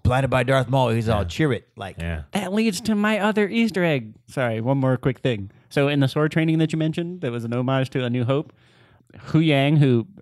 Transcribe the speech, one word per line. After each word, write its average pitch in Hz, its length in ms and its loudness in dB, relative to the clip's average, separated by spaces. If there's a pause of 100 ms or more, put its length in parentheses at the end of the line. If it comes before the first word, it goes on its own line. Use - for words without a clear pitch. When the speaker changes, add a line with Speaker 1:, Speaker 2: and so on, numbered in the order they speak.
Speaker 1:
Blinded 127 260 2
by 127 140 0
Darth 131 240 0
Maul. 131 220 2
He's 113 180 0
all 104 140 0
Speaker 2:
Yeah. 87 60 -4
Speaker 1:
cheer 147 240 0
it, 104 140 -6 (100)
like. 95 220 -12
Speaker 2:
Yeah. 82 240 -6 (100)
Speaker 3:
That 190 200 -4
leads 220 300 0
to 226 120 -2
my 208 240 0
other 208 300 0
Easter 202 360 0
egg. 127 300 -2 (140)
Sorry, 117 320 -2
one 131 180 0
more 131 180 2
quick 127 220 -2
thing. 104 320 -4 (180)
So 139 200 2
in 143 120 2
the 135 80 4
sword 151 240 0
training 160 260 2
that 156 140 0
you 165 60 -2
mentioned, 170 440 -4
that 123 100 -4
was 117 120 -6
an 117 80 -6
homage 127 380 0
to 127 140 -4
A 120 60 -2
New 123 140 -2
Hope. 135 280 -2 (680)
Hu - 200 2
Yang, 147 360 4
who, 127 300 4 (160)